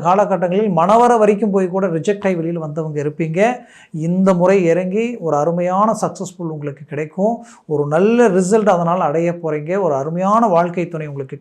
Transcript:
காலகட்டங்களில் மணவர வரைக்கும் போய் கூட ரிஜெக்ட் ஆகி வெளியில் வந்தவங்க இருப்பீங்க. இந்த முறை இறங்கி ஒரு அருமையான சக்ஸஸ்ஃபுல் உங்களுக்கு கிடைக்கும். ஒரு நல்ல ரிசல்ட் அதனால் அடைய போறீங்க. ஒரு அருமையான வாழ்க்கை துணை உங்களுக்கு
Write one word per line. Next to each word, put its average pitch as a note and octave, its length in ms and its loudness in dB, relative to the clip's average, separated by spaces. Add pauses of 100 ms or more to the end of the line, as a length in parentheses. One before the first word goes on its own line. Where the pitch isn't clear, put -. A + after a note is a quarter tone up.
காலகட்டங்களில் F#3+ 600 0 (120)
மணவர A3+ 320 4 (100)
வரைக்கும் G#3 320 2
போய் F#3+ 220 0
கூட F#3+ 180 0
ரிஜெக்ட் G3+ 360 -2
ஆகி F#3 100 0
வெளியில் E3+ 260 -6
வந்தவங்க D3+ 380 -6
இருப்பீங்க. D#3+ 360 -4 (680)
இந்த F#3+ 340 2
முறை F#3 160 4 (140)
இறங்கி F#3 340 0 (220)
ஒரு D3 140 0
அருமையான F3+ 600 0
சக்ஸஸ்ஃபுல் F3 540 -8
உங்களுக்கு C#3+ 360 -10
கிடைக்கும். F#3 460 -4 (380)
ஒரு C#3+ 100 0 (100)
நல்ல A3+ 320 4 (100)
ரிசல்ட் G3 380 2
அதனால் E3+ 320 0
அடைய E3 380 0
போறீங்க. D3+ 260 -4 (140)
ஒரு C#3+ 160 0
அருமையான F#3+ 560 0
வாழ்க்கை F3 380 0
துணை D3+ 160 -8
உங்களுக்கு C#3 300 -12